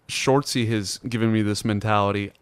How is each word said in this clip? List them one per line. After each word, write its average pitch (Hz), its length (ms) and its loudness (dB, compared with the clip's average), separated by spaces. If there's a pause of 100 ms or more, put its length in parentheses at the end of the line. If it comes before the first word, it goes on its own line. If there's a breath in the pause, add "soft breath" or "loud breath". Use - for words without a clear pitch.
Shortsy 131 600 0
has 104 300 -2 (100)
given 113 240 2
me 110 80 2
this 104 240 -2
mentality. 101 760 0